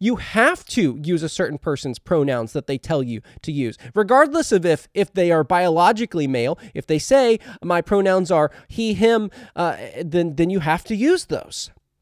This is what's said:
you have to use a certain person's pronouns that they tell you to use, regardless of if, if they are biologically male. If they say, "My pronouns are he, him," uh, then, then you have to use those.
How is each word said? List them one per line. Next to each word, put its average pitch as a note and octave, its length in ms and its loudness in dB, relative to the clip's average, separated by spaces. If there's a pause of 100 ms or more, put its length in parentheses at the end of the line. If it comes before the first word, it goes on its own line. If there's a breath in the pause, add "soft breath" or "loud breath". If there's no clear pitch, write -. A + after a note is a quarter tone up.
you A3 160 0
have B3+ 480 0
to D3+ 360 -2
use D#3+ 220 -2
a D#3+ 60 -4
certain D3+ 300 -4
person's C#3 380 -6
pronouns C#3 540 0
that - 160 -8
they C#3 100 -4
tell D3+ 240 -4
you A#2 200 -8 (220 soft breath)
to D#3 100 -8
use, B2 240 -4 (180 loud breath)
regardless G#3+ 560 2
of F3+ 140 2
if, D#3+ 280 0
if G3+ 200 -2
they F3 180 2
are D#3 140 4
biologically F3+ 800 2
male. C3 320 -2 (140 loud breath)
If - 140 -10
they D#3 120 0
say, A#3+ 400 4 (240 loud breath)
"My F3 180 0
pronouns F#3+ 500 2
are D3+ 200 2 (160 loud breath)
he, A3 280 -4
him," A3 360 2 (240 loud breath)
uh, E3 220 -4 (260)
then, E3+ 320 -2
then E3 140 0
you G3 100 0
have D#3+ 260 -2
to A3+ 100 -4
use D4+ 320 0
those. - 440 -10 (300)